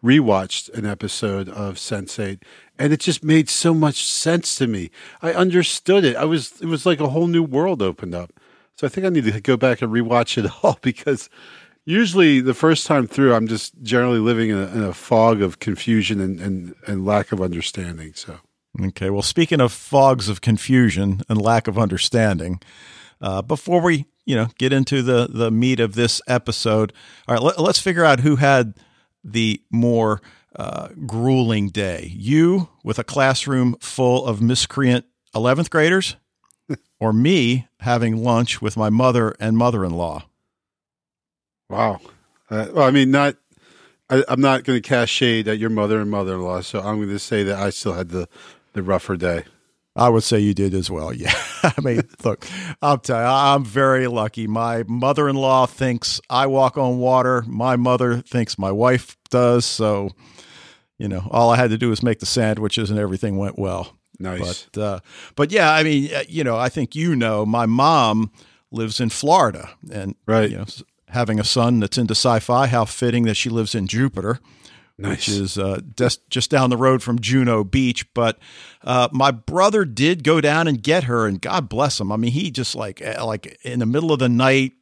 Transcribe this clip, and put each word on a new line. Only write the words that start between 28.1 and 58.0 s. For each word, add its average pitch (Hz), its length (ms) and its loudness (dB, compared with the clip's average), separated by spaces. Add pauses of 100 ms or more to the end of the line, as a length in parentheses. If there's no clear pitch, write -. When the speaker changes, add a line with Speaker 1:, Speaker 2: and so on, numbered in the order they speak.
Speaker 2:
who 147 160 2
had 131 360 2 (500)
the 110 460 -2
more, 113 520 2 (340)
uh, - 340 -10 (160)
grueling 113 640 0
day. 90 460 -6
You 160 540 2 (140)
with 110 160 -6
a 117 40 -6
classroom 131 800 0
full 127 440 0
of 107 160 -2
miscreant 123 640 0 (300)
eleventh 127 340 0
graders, 170 460 2 (520)
<laughs> - 320 -12
or 110 140 0
me 127 540 2 (140)
having 113 420 0
lunch 120 380 0
with 107 160 -4
my 107 120 0
mother 117 520 2
and 113 160 0
mother-in-law? 87 640 -2 (1500)
Speaker 1:
Wow. 104 300 -2 (500)
Uh, 107 240 -4
well, 147 140 4
I 127 40 6
mean, 131 200 4
not, 143 240 2 (720)
I, 131 180 4
I'm 127 140 0
not 135 220 4
gonna 123 180 0
cast 120 300 0
shade 113 360 0
at 107 120 -2
your 113 100 -2
mother 107 300 0
and 104 100 -4
mother-in-law, 92 520 -4
so 101 200 -8
I'm 107 180 -4
gonna 101 200 -4
say 104 240 -2
that 98 160 -2
I 98 100 -2
still 92 240 -6
had 87 160 -6
the, 87 180 -6 (460)
the 101 100 -6
rougher 95 340 -2
day. 85 260 -4 (520)
Speaker 2:
I 123 140 4
would 113 140 2
say 113 160 2
you 104 140 2
did 98 200 0
as 95 160 -4
well. 78 240 -8
<laughs> 60 100 -10
Yeah. - 100 -2 (300)
I 156 180 0
mean, 120 200 -2 (240)
look, 110 200 -2 (360)
I'll 143 160 2
tell 117 220 -4
you, 117 40 -2
I, 139 320 4
I'm 139 80 0
very 131 440 2
lucky. 110 400 -4
My 117 380 -2
mother-in-law 131 840 2
thinks - 520 -4 (100)
I 131 180 2
walk 135 300 2
on 127 200 0
water. 127 500 2
My 123 300 -2
mother 123 400 2